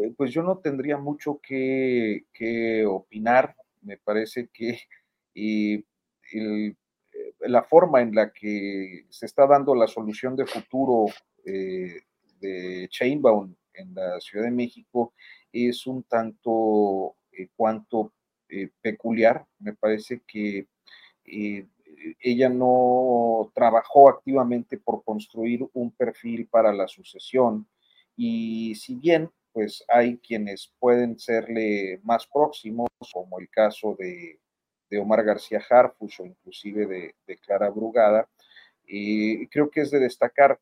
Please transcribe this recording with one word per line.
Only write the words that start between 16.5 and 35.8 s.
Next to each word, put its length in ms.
eh, 240
cuanto, 560
eh, 200
peculiar. 640
Me 120
parece 560
que, 400
eh, 420
ella 300
no 1080
trabajó 540
activamente 680
por 280
construir 680
un 180
perfil 560
para 260
la 140
sucesión, 800
y 600
si 200
bien, 340
pues, 360
hay 300
quienes 640
pueden 400
serle 840
más 240
próximos, 600
como 280
el 100
caso 480
de, 420
de 100
Omar 240
García 460
Harfuch 500